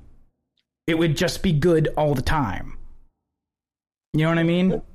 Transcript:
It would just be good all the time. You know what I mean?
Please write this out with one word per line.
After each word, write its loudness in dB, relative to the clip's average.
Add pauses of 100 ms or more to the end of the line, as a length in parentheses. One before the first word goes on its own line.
(840)
It 0
would 2
just -2
be 2
good 2
all 2
the -2
time. -2 (1400)
You 0
know 2
what 0
I 2
mean? 2 (140)